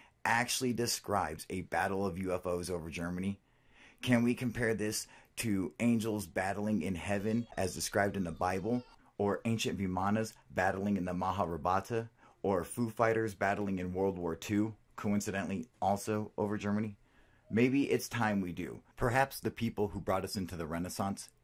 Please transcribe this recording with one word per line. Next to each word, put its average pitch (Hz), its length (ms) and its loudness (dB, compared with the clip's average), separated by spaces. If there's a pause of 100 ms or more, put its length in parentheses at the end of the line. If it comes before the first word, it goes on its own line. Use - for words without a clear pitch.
(240)
actually 120 500 2
describes 98 760 -2
a 92 120 -2
battle 98 440 0
of 87 120 -2
U 92 160 -2
F 90 140 -4
Os 90 220 -2
over 82 200 -4
Germany? 90 500 -4 (640)
Can 120 220 4
we 123 100 4
compare 117 400 0
this 107 340 -2 (300)
to 98 420 0
angels 110 460 2
battling 98 560 0
in 90 140 -2
heaven 101 520 0 (100)
as 90 180 0
described 98 400 0
in 98 80 -2
the 85 80 -4
Bible, 95 500 0 (360)
or - 280 2
ancient 113 320 0
Vimanas 98 560 0 (180)
battling 98 460 2
in 90 80 -2
the 90 80 -4
Mahabharata, 92 960 0 (340)
or 92 200 2
Foo 117 260 -4
Fighters 113 460 2
battling 98 440 0
in 90 140 -4
World 95 240 2
War 85 180 -2
Two, 107 380 0 (220)
coincidentally 98 720 -2 (140)
also 104 560 0
over 104 200 0
Germany? 104 400 -2 (520)
Maybe 127 420 4
it's 120 180 0
time 107 320 2
we 90 100 -4
do. 82 300 -8 (160)
Perhaps 127 420 2
the - 120 -2
people 107 380 -2
who 95 120 -6
brought 95 240 0
us - 100 -8
into 92 220 -4
the 82 80 -4
Renaissance 90 640 -4 (140)